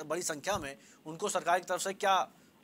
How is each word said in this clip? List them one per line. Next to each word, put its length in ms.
बड़ी 160
संख्या 360
में, 180
उनको 220
सरकार 300
की 60
तरफ 160
से 140
क्या, 220